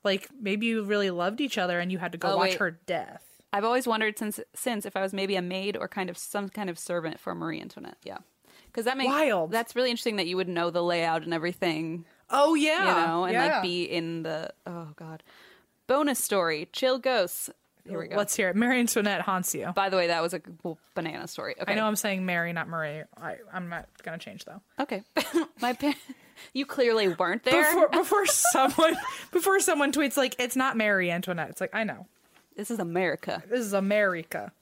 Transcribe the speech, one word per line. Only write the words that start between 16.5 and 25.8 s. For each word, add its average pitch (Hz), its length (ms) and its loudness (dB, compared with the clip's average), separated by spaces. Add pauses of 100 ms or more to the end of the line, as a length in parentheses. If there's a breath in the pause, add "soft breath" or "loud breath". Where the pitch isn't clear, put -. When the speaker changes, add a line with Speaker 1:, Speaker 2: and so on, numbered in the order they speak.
Speaker 2:
chill 254 260 2
ghosts. 233 520 0 (380)
Here 180 120 -6
we 165 80 -8
go. - 80 -8
Speaker 1:
Let's 202 200 0
hear 196 140 2
it. 175 60 -2
Marie 247 240 4
Antoinette 208 420 2
haunts 185 320 0
you. 165 220 -4
Speaker 2:
By 196 140 2
the 185 80 2
way, 175 100 4
that 170 160 2
was 170 100 -2
a 175 60 -6
w-, 165 380 -10 (180)
banana 160 320 -6
story. - 340 -8
Okay. 180 120 0
Speaker 1:
I - 20 4
know 220 100 2
I'm 214 120 0
saying 190 280 -2
Mary, 170 280 0
not 165 160 -4
Marie. 156 340 -6 (180)
I, 165 140 -8 (180)
I'm 180 160 -8
not 165 180 -10 (140)
gonna 165 160 -10
change, - 280 -14
though. 170 160 -16 (180)
Speaker 2:
Okay. 226 240 -4 (280)
<laughs> - 300 -4
My 247 120 0
pa-, 277 200 0 (600 loud breath)